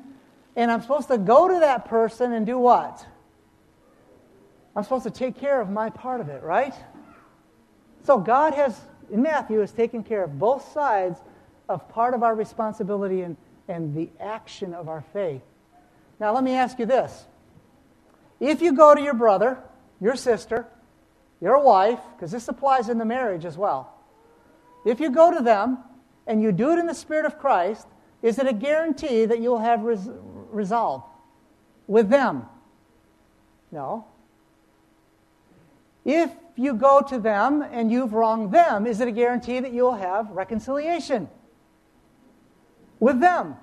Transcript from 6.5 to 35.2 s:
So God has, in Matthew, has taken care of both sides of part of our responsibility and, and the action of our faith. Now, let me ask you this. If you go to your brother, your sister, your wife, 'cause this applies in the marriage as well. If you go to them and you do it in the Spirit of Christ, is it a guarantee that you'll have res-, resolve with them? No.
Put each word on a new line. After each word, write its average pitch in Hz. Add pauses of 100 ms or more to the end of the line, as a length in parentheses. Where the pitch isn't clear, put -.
So 262
God 269
has, 277 (320)
in 214
Matthew, 254
has 202
taken 233
care 202
of 147
both 247
sides 202 (480)
of 185
part 240
of 226
our 226
responsibility 202
and, 170 (300)
and 165
the 160 (100)
action 196
of 170
our 160
faith. 165 (800)
Now, 214
let 262
me 262
ask 254
you 233
this. 214 (1120)
If 285
you 339
go 294
to 294
your 285
brother, 226 (420)
your 226
sister, 233 (720)
your 220
wife, 233 (180)
'cause 165
this 233
applies 262
in 233
the 226
marriage 220
as 165
well. 160 (920)
If 233
you 311
go 330
to 294
them 233 (440)
and 220
you 220
do 226
it 339
in 339
the 320
Spirit 311
of -
Christ, 208 (360)
is 226
it 269
a 269
guarantee 285
that 226
you'll 233
have 226
res-, 220 (400)
resolve 202 (840)
with 208
them? 208 (1200)
No. 160 (2000)